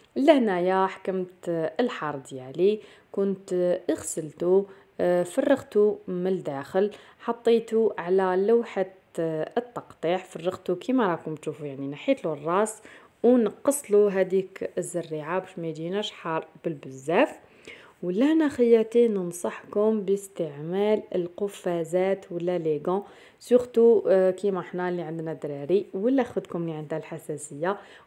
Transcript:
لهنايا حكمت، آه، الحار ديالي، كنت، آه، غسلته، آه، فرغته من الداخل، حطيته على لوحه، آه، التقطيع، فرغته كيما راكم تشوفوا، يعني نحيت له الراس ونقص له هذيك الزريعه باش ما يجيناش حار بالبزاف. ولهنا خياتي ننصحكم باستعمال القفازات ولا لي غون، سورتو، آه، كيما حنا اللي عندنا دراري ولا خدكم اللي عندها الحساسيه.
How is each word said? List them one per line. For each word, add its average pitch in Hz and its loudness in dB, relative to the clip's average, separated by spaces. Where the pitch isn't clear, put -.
لهنايا 190 4
حكمت، 185 -6
آه، 165 -2
الحار 156 -4
ديالي، 139 -2
كنت، 196 -4
آه، 180 0
غسلته، 180 0
آه، 180 2
فرغته 208 2
من 180 -4
الداخل، 180 -2
حطيته 226 0
على 185 2
لوحه، 226 2
آه، 160 -4
التقطيع، 185 -4
فرغته 180 -6
كيما 247 0
راكم 160 -4
تشوفوا، 151 -10
يعني 139 -8
نحيت 147 -2
له 160 -2
الراس 175 -2
ونقص 240 2
له 202 6
هذيك 190 -2
الزريعه 160 -4
باش 185 -10
ما 165 -6
يجيناش 170 -6
حار 160 -6
بالبزاف. 147 -2
ولهنا 285 2
خياتي 233 4
ننصحكم 208 -2
باستعمال 190 -2
القفازات 180 -2
ولا 175 -2
لي 156 -2
غون، 190 0
سورتو، 233 4
آه، 185 4
كيما 185 -2
حنا 180 -6
اللي 175 -4
عندنا 160 -8
دراري 147 -2
ولا 247 2
خدكم 190 -6
اللي 165 -4
عندها 156 -6
الحساسيه. 151 -6